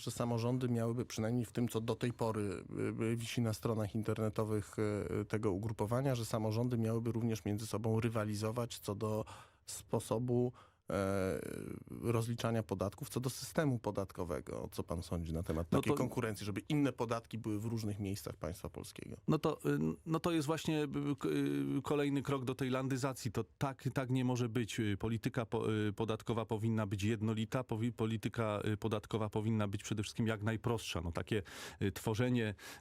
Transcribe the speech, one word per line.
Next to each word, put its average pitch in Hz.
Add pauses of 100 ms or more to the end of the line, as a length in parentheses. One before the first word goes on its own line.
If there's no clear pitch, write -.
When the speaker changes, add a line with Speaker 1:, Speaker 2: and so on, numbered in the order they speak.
Speaker 1:
że 123
samorządy 120
miałyby 117
przynajmniej 113
w -
tym, 123
co 113
do 113
tej 123
pory, 104 (360)
y, 117
y, 117
wisi 117
na 113
stronach 107
internetowych, 107 (440)
y, 107
tego 107
ugrupowania, 113
że 117
samorządy 113
miałyby 113
również 113
między 104
sobą 110
rywalizować 110
co -
do 107 (420)
sposobu, 123 (380)
e, 95 (600)
rozliczania 113
podatków, 95
co -
do 131
systemu 143
podatkowego. 85
Co -
pan 82
sądzi 85
na 82
temat 80
Speaker 2:
No 139
Speaker 1:
takiej 147
Speaker 2:
to 143
Speaker 1:
konkurencji, 113
żeby 104
inne 143
podatki 117
były 107
w 107
różnych 110
miejscach 101
państwa -
polskiego? - (120)
Speaker 2:
No 156
to, 156
y, 143 (280)
no 160
to 170
jest 156
właśnie, 156
y, 143
k-, -
y, 139
kolejny 143
krok 135
do 127
tej 131
landyzacji. 131
To 113 (140)
tak, 139
tak 131
nie 131
może 123
być. 113
Y, 104
polityka 113
po-, 113
y, 107
podatkowa 110
powinna 110
być 98
jednolita, 110
powi-, 117
polityka, 110 (120)
y, 104
podatkowa 107
powinna 107
być 101
przede 107
wszystkim 117
jak 110
najprostsza. 110
No 87
takie, 104 (400)
y, 101
tworzenie, 113 (260)